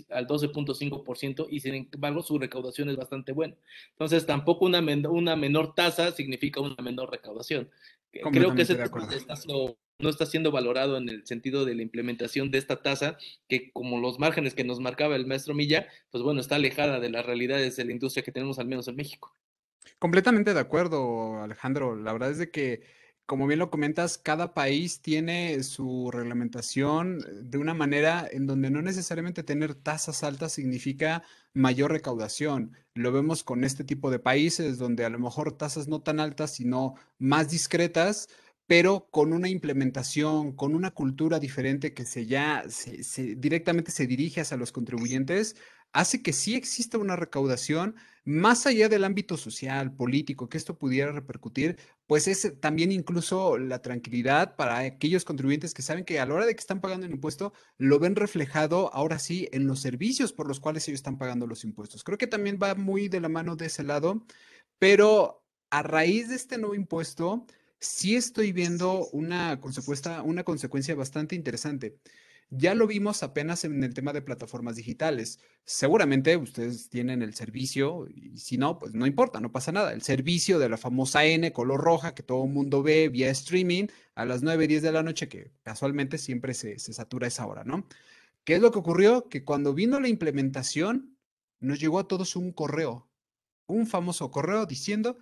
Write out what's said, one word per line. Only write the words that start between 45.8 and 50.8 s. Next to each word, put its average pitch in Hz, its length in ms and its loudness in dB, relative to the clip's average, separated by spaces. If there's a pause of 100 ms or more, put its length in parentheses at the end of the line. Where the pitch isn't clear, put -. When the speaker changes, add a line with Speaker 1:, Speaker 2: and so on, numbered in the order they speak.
Speaker 2:
hace 180 300 2
que 160 100 -2
sí 220 240 -2
exista 240 420 -4
una 196 160 0
recaudación 160 800 -2 (300)
más 202 420 4
allá 220 220 6
del 208 160 4
ámbito 190 320 0
social, 135 580 -4
político, 131 540 0
que - 80 -8
esto 160 220 -8
pudiera 139 340 0